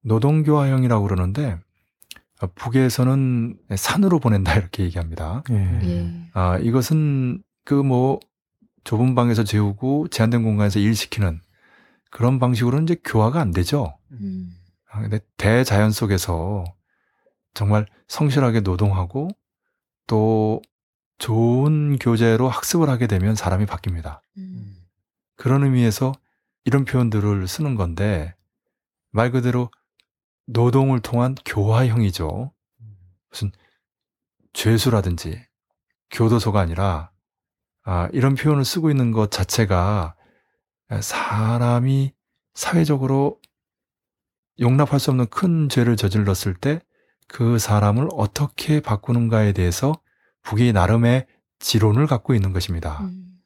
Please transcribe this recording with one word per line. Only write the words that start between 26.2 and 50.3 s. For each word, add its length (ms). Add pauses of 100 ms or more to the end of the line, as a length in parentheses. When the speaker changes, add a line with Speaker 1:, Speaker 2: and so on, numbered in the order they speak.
Speaker 1:
이런 200
표현들을 640
쓰는 280
건데 600 (760)
말 200
그대로 380 (800)
노동을 520
통한 360 (100)
교화형이죠. 1080 (760)
무슨 220 (1000)
죄수라든지 880 (680)
교도소가 500
아니라, 520 (720)
아, 280
이런 240
표현을 300
쓰고 240
있는 220
것 200
자체가 840 (840)
사람이 1120 (400)
사회적으로 840 (1200)
용납할 400
수 120
없는 160
큰 420
죄를 260
저질렀을 600
때 260 (500)
그 280
사람을 520
어떻게 720
바꾸는가에 720
대해서 400 (500)